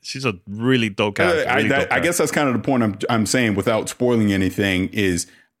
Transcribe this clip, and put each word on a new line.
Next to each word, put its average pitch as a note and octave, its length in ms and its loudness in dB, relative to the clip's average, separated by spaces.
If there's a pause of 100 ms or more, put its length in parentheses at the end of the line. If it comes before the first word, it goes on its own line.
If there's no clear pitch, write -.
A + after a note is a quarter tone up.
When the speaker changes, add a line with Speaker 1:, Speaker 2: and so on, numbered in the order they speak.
Speaker 1:
She's C3+ 240 -8
a G#2+ 80 -2 (120)
really A2+ 440 0
dope G2+ 260 -2
character, D#3 320 0
Speaker 2:
Uh, A#2+ 40 0
I, C3 40 2
Speaker 1:
really C#3+ 140 2
Speaker 2:
that, C3+ 60 2
Speaker 1:
dope C#3 80 0
Speaker 2:
I - 40 -6
Speaker 1:
character. C3+ 200 0
Speaker 2:
guess E3+ 100 -2
that's D#3 140 0
kind D3 160 2
of A#2+ 60 0
the A2 60 0
point B2+ 220 0
I'm, G2+ 160 0 (100)
I'm A2+ 160 2
saying A#2 300 0
without G#2+ 340 0
spoiling A#2 420 2
anything F#2+ 640 0
is F#2 340 0 (340)